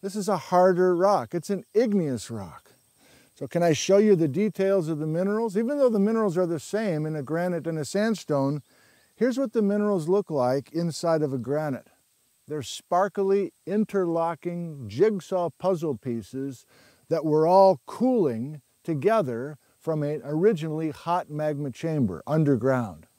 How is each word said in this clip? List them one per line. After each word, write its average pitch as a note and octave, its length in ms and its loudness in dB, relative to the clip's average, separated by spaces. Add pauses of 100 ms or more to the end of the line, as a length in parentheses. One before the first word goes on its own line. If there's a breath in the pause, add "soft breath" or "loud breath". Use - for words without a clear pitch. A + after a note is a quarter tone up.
This F#3+ 140 -6
is G#3 140 -4
a G3 80 2
harder F3+ 580 4
rock. E3+ 380 2
It's E3+ 160 -6
an G3 240 -4
igneous G3 560 0
rock. G2 420 -12 (640 soft breath)
So C#3 120 -12
can E3+ 140 -2
I E3+ 120 4
show F#3+ 240 4
you G#3 180 8
the D#3+ 120 2
details F#3+ 640 0
of D#3+ 100 -4
the D#3 60 -4
minerals? G3 500 -2
Even A#3 220 -2
though C4+ 120 4
the G#3+ 100 2
minerals G#3 380 2
are F3+ 100 2
the E3 120 -4
same F#3+ 460 -4
in D#3 100 -4
a D3+ 60 -6
granite E3 460 -4
and D#3+ 100 -4
a D3+ 80 -6
sandstone, D3+ 760 -2 (520 soft breath)
here's A#3 220 0
what C4 160 -4
the A3+ 80 0
minerals G3+ 460 0
look F#3+ 240 0
like C3 400 0
inside E3 500 -2
of C#3+ 120 -2
a C3+ 40 -4
granite. C3+ 500 -6 (600)
They're D3 160 -8
sparkly, G3 920 -2 (120)
interlocking E3+ 1200 -4
jigsaw F3 640 0 (100)
puzzle E3 380 -2
pieces C3 680 -8 (440 soft breath)
that D#3+ 160 -2
were D#3 200 4
all F#3 400 6
cooling D3+ 760 0 (220)
together D3 760 -2 (200)
from D#3 240 -4
an D3 220 -4
originally D#3 680 0
hot E3+ 380 -4
magma D3 420 -4
chamber C3 540 -2
underground. B2+ 800 0 (120)